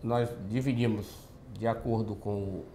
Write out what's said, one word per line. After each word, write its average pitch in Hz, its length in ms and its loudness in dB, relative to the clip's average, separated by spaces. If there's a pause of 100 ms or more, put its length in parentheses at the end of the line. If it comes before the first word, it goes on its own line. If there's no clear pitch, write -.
nós 117 260 4 (220)
dividimos 117 560 2 (480)
de 104 120 -2
acordo 113 480 2
com 98 500 -2 (100)